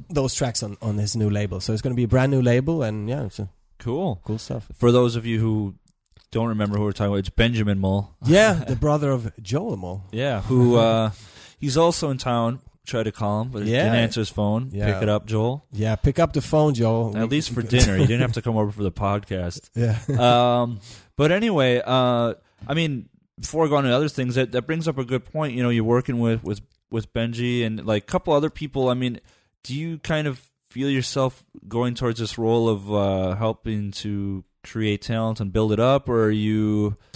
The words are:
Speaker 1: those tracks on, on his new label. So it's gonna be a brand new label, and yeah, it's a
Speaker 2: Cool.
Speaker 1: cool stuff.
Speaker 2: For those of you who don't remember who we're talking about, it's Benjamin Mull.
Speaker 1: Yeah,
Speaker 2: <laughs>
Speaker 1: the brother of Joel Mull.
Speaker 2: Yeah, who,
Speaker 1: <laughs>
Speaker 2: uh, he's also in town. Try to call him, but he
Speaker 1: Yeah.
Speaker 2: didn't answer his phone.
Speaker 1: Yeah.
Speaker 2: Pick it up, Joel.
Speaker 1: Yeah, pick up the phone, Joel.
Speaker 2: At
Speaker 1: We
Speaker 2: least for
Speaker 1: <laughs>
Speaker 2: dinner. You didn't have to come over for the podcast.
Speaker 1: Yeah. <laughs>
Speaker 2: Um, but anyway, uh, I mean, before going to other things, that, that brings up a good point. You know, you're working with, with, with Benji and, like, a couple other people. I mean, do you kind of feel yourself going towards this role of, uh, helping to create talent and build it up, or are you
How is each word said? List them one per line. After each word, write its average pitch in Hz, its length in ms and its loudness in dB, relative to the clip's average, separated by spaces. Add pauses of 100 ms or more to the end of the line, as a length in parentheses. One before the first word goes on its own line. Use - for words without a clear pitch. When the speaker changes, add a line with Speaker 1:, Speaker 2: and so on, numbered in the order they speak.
Speaker 1:
those 139 240 0
tracks 123 300 -2
on, 101 180 -8
on 107 160 -2
his 104 180 -2
new 107 140 2
label. 101 300 -2
So 110 140 -4
it's 107 80 -2
gonna 123 140 -2
be 123 80 2
a 113 40 2
brand 131 240 2
new 135 100 4
label, 135 420 2
and 107 260 -4
yeah, 135 160 -4
it's - 140 -10
a 101 100 -6 (300)
Speaker 2:
Cool. 135 440 -4
Speaker 1:
cool 110 160 -6
stuff. - 360 -10
Speaker 2:
For 120 160 4
those 120 240 4
of 113 120 -6
you 113 120 0
who 107 360 0 (560)
don't 113 180 0
remember 104 280 -2
who 104 60 0
we're 104 100 0
talking 104 180 -2
about, 101 80 0
it's 95 100 -4
Benjamin 110 500 0
Mull. 95 360 -2 (100)
Speaker 1:
Yeah, 202 280 6
Speaker 2:
<laughs> 160 140 -2
Speaker 1:
the - 80 -2
brother 147 360 0
of 113 200 -2 (100)
Joel 139 360 -4
Mull. 92 340 -8
Speaker 2:
Yeah, 120 300 -2
who, 123 340 6
Speaker 1:
<laughs> - 20 6
Speaker 2:
uh, 113 340 4 (480)
he's 139 180 -2
also 165 320 2
in 131 80 -2
town. 117 440 -2 (240)
Try 113 180 -2
to 107 80 -2
call 104 300 -2
him, 123 80 -6
but 104 140 -6
he 110 100 0
Speaker 1:
Yeah. 143 100 2
Speaker 2:
didn't 117 160 2
answer 113 220 0
his 104 80 -2
phone. 110 420 -2
Speaker 1:
Yeah. 104 220 0
Speaker 2:
Pick 95 100 -2
it 104 60 2
up, 104 160 0
Joel. 113 480 -2
Speaker 1:
Yeah, 107 240 -2
pick 143 220 0
up 160 120 2
the 143 100 0
phone, 151 320 4
Joel. 113 440 0
Speaker 2:
At 110 60 0
Speaker 1:
We 113 120 0
Speaker 2:
least 156 160 -2
for 123 100 -4
Speaker 1:
<laughs> 110 120 -2
Speaker 2:
dinner. 156 240 6
You 139 100 4
didn't 120 140 0
have 120 120 0
to 117 80 -4
come 117 140 -2
over 104 160 0
for 104 100 -10
the 95 120 -2
podcast. 98 840 -4
Speaker 1:
Yeah. 113 220 2 (100)
<laughs> 139 100 -2
Speaker 2:
Um, 123 600 4 (380)
but 151 160 4
anyway, 151 520 2
uh, 123 500 2 (300)
I 143 100 -4
mean, 151 340 -2 (280)
before 160 300 -2
going 143 180 2
to 123 60 2
other 123 160 2
things, 123 280 -4
that, 131 180 0
that 123 140 0
brings 160 200 -4
up 139 100 -2
a 131 60 -4
good 123 220 -4
point. 151 280 -6
You 123 100 -2
know, 120 60 2
you're 113 140 2
working 120 360 0
with, 113 260 0
with, 101 160 -6 (280)
with 110 240 -6
Benji 120 520 -2
and, 110 200 -6
like, 107 180 0
a - 20 -20
couple 180 280 -2
other 147 160 2
people. 139 380 -4
I 123 60 2
mean, 127 260 -4 (440)
do 127 120 -10
you 160 220 -6
kind 151 280 -2
of 131 140 -4 (300)
feel 135 200 -4
yourself 131 540 -2 (240)
going 117 260 -2
towards 117 280 -2
this - 160 -6
role 113 320 2
of, 101 240 -2
uh, 95 420 0
helping 107 560 -4
to 101 540 -6 (180)
create 107 380 -2
talent 113 400 -2
and 101 100 -4
build 110 220 2
it 104 80 2
up, 131 260 2
or 117 180 2
are 107 60 4
you 107 640 0 (200)